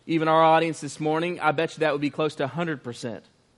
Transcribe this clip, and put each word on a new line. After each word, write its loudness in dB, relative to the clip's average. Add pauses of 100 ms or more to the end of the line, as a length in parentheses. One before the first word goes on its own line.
even 0
our 6
audience 4
this -10
morning, -2
I 2
bet -2
you -16
that 2
would -2
be -2
close -4
to -4
a -4
hundred -6
percent. -10 (340)